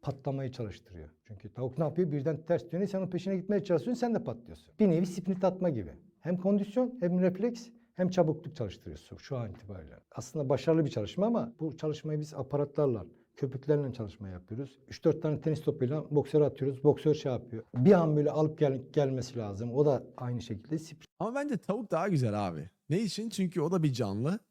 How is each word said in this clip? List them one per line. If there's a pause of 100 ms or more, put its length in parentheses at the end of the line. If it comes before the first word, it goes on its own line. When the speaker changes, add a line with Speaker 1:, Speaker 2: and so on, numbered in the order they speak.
Speaker 1:
Patlamayı
çalıştırıyor. (160)
Çünkü
tavuk
ne
yapıyor?
Birden
ters
dönüyor.
Sen
onun
peşine
gitmeye
çalışıyorsun.
Sen
de
patlıyorsun.
Bir
nevi
sprint
atma
gibi. (300)
Hem
kondisyon,
hem
refleks, (260)
hem
çabukluk
çalıştırıyorsun
şu
an
itibariyle. (180)
Aslında
başarılı
bir
çalışma
ama
bu
çalışmayı
biz
aparatlarla, (300)
köpüklerle
çalışma
yapıyoruz. (100)
Üç
dört
tane
tenis
topuyla
boksöre
atıyoruz.
Boksör
şey
yapıyor. (100)
Bir
an
böyle
alıp
gel-, (100)
gelmesi
lazım.
O
da (120)
aynı
şekilde
sprint. (140)
Speaker 2:
Ama
bence
tavuk
daha
güzel
abi. (200)
Ne
için?
Çünkü
o
da
bir
canlı. (120)